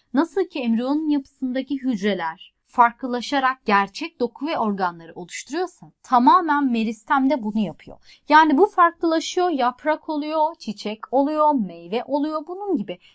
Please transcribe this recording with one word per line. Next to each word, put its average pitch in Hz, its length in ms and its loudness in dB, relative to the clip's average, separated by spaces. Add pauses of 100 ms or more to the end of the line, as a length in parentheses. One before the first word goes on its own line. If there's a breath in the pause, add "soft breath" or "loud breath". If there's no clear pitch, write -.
(140 soft breath)
nasıl 339 300 0
ki 339 160 -10
embriyonun 254 480 -2
yapısındaki 269 680 -4
hücreler 190 760 -4 (120)
farklılaşarak 247 1000 0
gerçek 202 560 0
doku 240 260 -4
ve 320 120 -2
organları 180 560 -4
oluşturuyorsa, 254 760 -8 (100)
tamamen 285 680 4
meristem 240 580 0
de 269 120 -2
bunu 214 160 -4
yapıyor. - 400 -6 (300 soft breath)
Yani 302 300 6
bu 392 80 6
farklılaşıyor, 339 840 0
yaprak 277 580 -2
oluyor, 311 500 -2
çiçek - 540 -10
oluyor, 302 420 2
meyve 180 500 -4
oluyor, 302 420 -4
bunun 381 300 -6
gibi 175 220 -8 (160 soft breath)